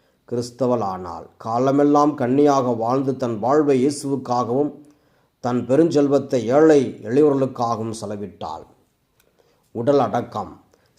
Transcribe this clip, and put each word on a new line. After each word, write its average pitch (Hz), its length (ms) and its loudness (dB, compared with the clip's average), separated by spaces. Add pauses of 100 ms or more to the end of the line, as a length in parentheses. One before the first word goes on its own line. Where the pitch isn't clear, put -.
(300)
கிறிஸ்தவளானாள். 104 960 -4 (100)
காலமெல்லாம் 143 800 2
கன்னியாக 135 560 2
வாழ்ந்து 123 460 -2
தன் 120 220 -4
வாழ்வை 135 480 2
இயேசுவுக்காகவும் 135 840 -2 (680)
தன் 120 260 -2
பெருஞ்செல்வத்தை 139 680 2
ஏழை 135 680 4
எளியவர்களுக்காகவும் 120 1000 0
செலவிட்டாள். 92 680 -12 (1040)
உடல் 135 280 0
அடக்கம். 107 640 -4 (340)